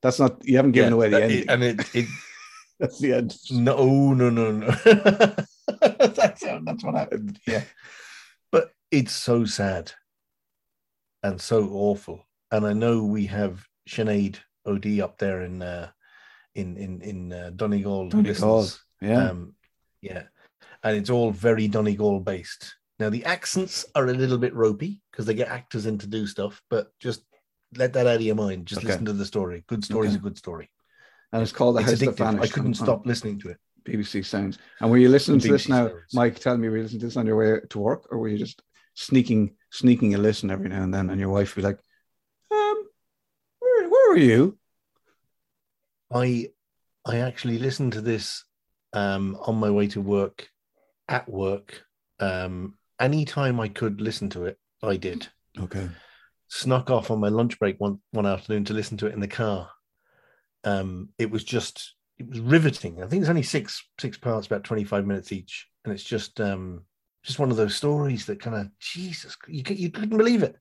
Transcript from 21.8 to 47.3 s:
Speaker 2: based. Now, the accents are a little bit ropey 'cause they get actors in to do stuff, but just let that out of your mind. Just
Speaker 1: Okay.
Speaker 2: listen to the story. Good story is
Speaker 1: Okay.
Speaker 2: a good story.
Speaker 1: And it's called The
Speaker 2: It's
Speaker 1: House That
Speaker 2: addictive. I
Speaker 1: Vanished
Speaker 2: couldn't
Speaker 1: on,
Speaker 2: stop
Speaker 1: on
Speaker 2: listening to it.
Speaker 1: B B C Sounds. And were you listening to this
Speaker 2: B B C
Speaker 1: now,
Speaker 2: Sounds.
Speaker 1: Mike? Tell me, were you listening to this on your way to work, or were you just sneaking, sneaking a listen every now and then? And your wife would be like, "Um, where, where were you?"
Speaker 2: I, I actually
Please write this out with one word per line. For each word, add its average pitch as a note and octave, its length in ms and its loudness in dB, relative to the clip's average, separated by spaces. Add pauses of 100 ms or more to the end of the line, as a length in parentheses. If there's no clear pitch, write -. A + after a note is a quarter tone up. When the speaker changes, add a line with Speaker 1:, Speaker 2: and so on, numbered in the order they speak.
Speaker 2:
based. F#2 560 -8 (240)
Now, G#2+ 100 -2
the A#2 140 -4
accents F#3 640 -4 (100)
are C3+ 120 2
a B2+ 60 0
little C3 240 0
bit A#2+ 160 -2
ropey A2+ 480 0 (120)
'cause A2 120 -6
they A2 80 0
get A2+ 140 -2
actors A#2+ 380 -8
in G#2+ 140 -4
to G2 80 -14
do G#2+ 200 -6
stuff, G2+ 420 -8
but A2+ 200 -2 (100)
just - 240 -8 (540)
let B2+ 160 0
that B2+ 120 2
out A#2+ 120 4
of A2+ 40 0
your A2 140 0
mind. F#2+ 320 -4
Just G2 120 -6
Speaker 1:
Okay. - 100 -4
Speaker 2:
listen F#2+ 160 -2
to G#2+ 80 -4
the G2 120 -4
story. F2+ 420 -6
Good G#2+ 180 -6
story G#2+ 220 -2
is G2+ 60 2
Speaker 1:
Okay. G2 60 -2
Speaker 2:
a F#2 40 -10
good G2+ 140 -8
story. E2 320 -14 (640)
Speaker 1:
And A2+ 100 0
it's A2 120 -2
called B2 240 4
The - 20 4
Speaker 2:
It's A2 120 2
Speaker 1:
House A2+ 100 2
That C3+ 80 4
Speaker 2:
addictive. G#2+ 180 -4
I A2 60 0
Speaker 1:
Vanished G#2+ 200 0
Speaker 2:
couldn't C3+ 140 -2 (120)
Speaker 1:
on, A2 60 -4
Speaker 2:
stop A2 140 2
Speaker 1:
on - 80 -12
Speaker 2:
listening A2 320 -4
to F#2+ 100 -14
it. F2 80 -14 (280)
Speaker 1:
B A#2+ 100 -6
B G#2 80 -2
C G2+ 180 -6
Sounds. G2 380 -6 (200)
And A2+ 120 2
were B2 60 8
you B2+ 120 10
listening C#3 300 6
to B2 120 2
this C#3 120 4
Speaker 2:
B - 60 -6
B C3+ 40 4
C B2+ 60 4
Speaker 1:
now, A#2+ 80 2
Speaker 2:
Sounds. F2 260 -12
Speaker 1:
Mike? A#2+ 260 2
Tell B2 180 0
me, A2+ 120 -2
were A2 80 -2
you A2+ 60 -4
listening A2 160 -8
to A#2+ 80 -8
this A#2 100 -6
on A#2 80 -2
your G#2+ 120 2
way A2 220 4 (100)
to A2 100 -8
work, A2+ 320 -2
or A#2+ 80 -6
were A2+ 80 -4
you G#2 100 -4
just G#2+ 240 -8 (320)
sneaking, A#2+ 600 2 (160)
sneaking B2 420 4
a G2+ 60 2
listen G#2 320 0
every G2 180 -4
now F#2+ 140 -4
and F#2 100 -2
then? F#2+ 160 -2
And F#2+ 100 -4
your G2 100 -2
wife G2 260 0
would G2 80 -4
be G2 40 2
like, G2+ 120 -2 (720)
"Um, G#4+ 360 0 (720)
where, A#4 300 2
where B4 220 8
were D#4+ 60 6
you?" C#3 420 6 (1500)
Speaker 2:
I, B2 380 0 (560)
I A#2 120 -2
actually A#2+ 400 -4